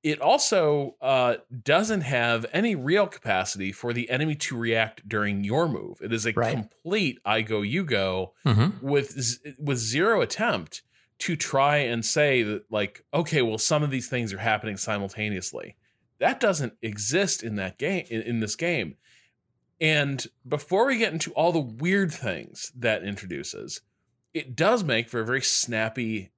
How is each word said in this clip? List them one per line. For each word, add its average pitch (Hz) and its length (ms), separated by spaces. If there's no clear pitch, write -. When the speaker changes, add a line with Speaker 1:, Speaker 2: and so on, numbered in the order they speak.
Speaker 1:
It 151 200
also, 156 800
uh, 127 320
doesn't 196 400
have 120 520
any 214 200
real 165 320
capacity 95 640
for 120 220
the 120 160
enemy 147 280
to 135 200
react 113 500
during 101 380
your 143 240
move. - 320
It 107 100
is 113 160
a 113 60
Speaker 2:
Right. 113 220
Speaker 1:
complete 135 680
I 110 200
go, 107 180
you 135 240
go 95 480
Speaker 2:
Mm-hmm. 135 420
Speaker 1:
with 143 220
z-, 123 380
with 143 180
zero 147 460
attempt 123 580
to 170 180
try 143 400
and 117 260
say 139 400
that, 107 300
like, 104 400
"Okay, 151 300
well, 110 160
some 151 240
of 147 80
these 131 180
things 117 240
are 95 60
happening 107 400
simultaneously." 101 1000
That 247 220
doesn't 156 400
exist 113 600
in 110 140
that 95 200
game, 175 320
in, 110 140
in 117 180
this 104 160
game. 156 400
And 147 440
before 180 380
we 262 100
get 214 160
into 160 200
all 165 200
the 160 80
weird 156 500
things 87 640
that 113 300
introduces, 90 800
it 131 240
does 208 260
make 120 280
for 120 100
a 110 60
very 127 160
snappy 110 960